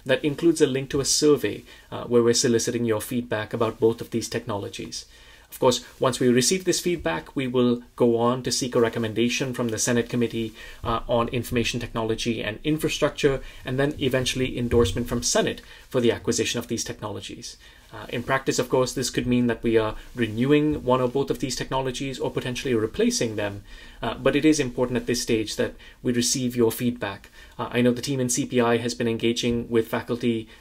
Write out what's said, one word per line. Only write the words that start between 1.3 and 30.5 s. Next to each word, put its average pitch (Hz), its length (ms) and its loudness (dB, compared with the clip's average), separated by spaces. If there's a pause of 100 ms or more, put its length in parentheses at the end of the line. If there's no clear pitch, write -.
uh, 113 140 -8
where 120 180 4
we're 120 100 6
soliciting 120 500 2
your 107 180 0
feedback 113 520 -4
about 113 260 -2
both 113 220 4
of - 80 -12
these 113 180 -4
technologies. 110 760 -8 (460)
Of - 80 -12
course, 127 260 2 (140)
once 127 200 0
we 127 100 4
receive 131 360 2
this 175 140 0
feedback, 165 560 -4
we 135 100 -2
will 123 380 2 (120)
go 120 220 4
on 123 260 2
to 127 80 -2
seek 127 240 -2
a 123 60 6
recommendation 117 720 0
from 123 160 -2
the 110 80 -4
Senate 120 320 0
Committee, 117 460 -2 (280)
uh, 117 240 -2
on 117 200 2
Information 120 520 -2
Technology 113 600 -2
and 104 220 -6
Infrastructure, 151 760 0 (260)
and 131 120 -4
then 143 220 2
eventually 127 580 -2
endorsement 120 500 2
from 120 140 -2
Senate 185 400 0 (280)
for 127 120 0
the 117 100 4
acquisition 110 460 -2
of 120 120 -6
these 113 140 -4
technologies. 101 720 -10 (340)
Uh, 107 180 -14
in 123 120 -6
practice, 135 380 0
of 123 100 0
course, 127 240 2
this 131 160 -2
could 127 160 -2
mean 123 220 4
that 113 160 0
we 117 120 4
are 110 200 4 (180)
renewing 135 680 2
one 127 180 4
or 127 60 2
both 139 240 0
of - 80 -4
these 131 160 -4
technologies 135 640 -4
or 120 100 -2
potentially 123 460 -2
replacing 113 600 0
them, 101 280 -4 (400)
uh, 113 100 -2
but 139 220 0
it 147 100 2
is 151 140 6
important 123 360 0
at 117 120 -2
this 120 160 0
stage 110 320 -2
that 113 180 -2 (300)
we 127 100 0
receive 123 420 0
your 113 160 4
feedback. 117 600 -4 (260)
Uh, 110 140 -6
I 120 100 2
know 123 80 6
the 120 140 -2
team 139 160 -2
in 123 100 0
C 135 160 -2
P 123 160 2
I 117 160 4
has 117 160 -2
been 120 140 -2
engaging 117 640 0
with 113 160 2
faculty, 120 600 -2 (140)